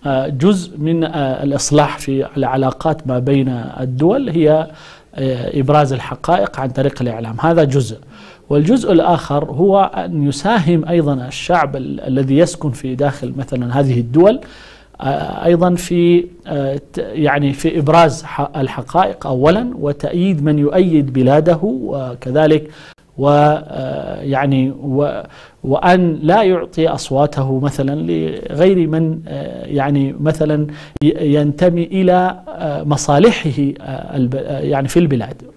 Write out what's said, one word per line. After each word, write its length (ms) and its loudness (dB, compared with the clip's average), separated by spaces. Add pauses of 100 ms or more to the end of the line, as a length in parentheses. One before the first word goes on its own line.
آه، 220 -2
جزء 500 0
من، 260 0
آه، 380 -4
الإصلاح 560 0
في 280 -4 (100)
العلاقات 680 -2
ما 120 -2
بين 300 2 (320)
الدول 480 0
هي، 380 2 (480)
آه، 460 -4
إبراز 320 2
الحقائق 680 -2
عن 80 -4
طريق 340 -2
الإعلام، 380 -6
هذا 240 4
جزء. 340 -2 (520)
والجزء 420 2
الآخر 520 2
هو 500 2
أن 340 -4
يساهم 600 0
أيضًا 260 0 (120)
الشعب 500 -2
ال-، 240 -8
الذي 380 0
يسكن 320 0
في 240 -6
داخل 420 -4
مثلًا 440 -4
هذه 200 2
الدول، 400 4 (600)
آه، 440 -4
أيضًا 300 4
في، 520 2 (200)
آه، 340 -4 (120)
ت-، 60 -8
يعني 540 0
في 260 -2
إبراز 440 4
ح-، 340 -6
الحقائق 680 -2
أولًا، 520 2
وتأييد 680 -2
من 140 2
يؤيد 540 2
بلاده، 500 4
وكذلك 1080 0 (480)
و-، 100 2
آه، 920 0
يعني 480 0
و-، 520 -4 (420)
وأن 580 2
لا 200 4
يعطي 460 0
أصواته 720 -2
مثلًا 340 -2
لغير 920 0
من، 400 -2
آه، 380 -10
يعني 540 0
مثلًا 460 0 (380)
ي-، 300 2
ينتمي 500 2
إلى، 640 2
آه، 340 -6
مصالحه، 680 2 (300)
آه، 360 -10
الب-، 200 0
آه، 240 -6
يعني 280 0
في 100 2
البلاد 440 0 (140)